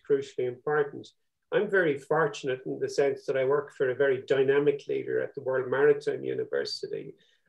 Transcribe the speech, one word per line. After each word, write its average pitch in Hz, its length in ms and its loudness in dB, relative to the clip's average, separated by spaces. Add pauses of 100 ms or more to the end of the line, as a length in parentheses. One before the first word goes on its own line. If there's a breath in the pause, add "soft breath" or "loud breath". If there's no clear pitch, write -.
crucially 135 400 0
important. 143 600 -4 (440)
I'm 190 160 2
very 170 300 2
fortunate 143 680 -2
in 139 120 -6
the 131 100 -2
sense 139 360 0
that 131 100 -2
I 131 80 0
work 135 320 0
for 131 140 0
a 120 60 -2
very 131 320 2
dynamic 143 600 4
leader 131 340 -2
at 127 120 -6
the 139 80 -12
World 127 300 -2
Maritime 135 520 2
University, - 920 -6 (340)